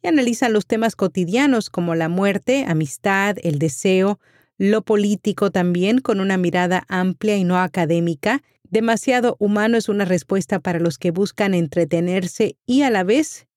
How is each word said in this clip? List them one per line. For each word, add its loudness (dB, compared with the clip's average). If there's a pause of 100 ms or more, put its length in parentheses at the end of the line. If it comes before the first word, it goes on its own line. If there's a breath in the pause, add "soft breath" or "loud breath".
y -6
analiza 2
los 0
temas -2
cotidianos 0
como -4
la 0
muerte, 0
amistad, -2
el -2
deseo, 0 (380 soft breath)
lo 2
político 0
también, 0
con -2
una 0
mirada 0
amplia -2
y 0
no 2
académica. -2 (220)
Demasiado 0
Humano 2
es -2
una 0
respuesta -2
para -2
los 0
que -2
buscan -2
entretenerse -2
y 2
a 2
la 2
vez 0 (120)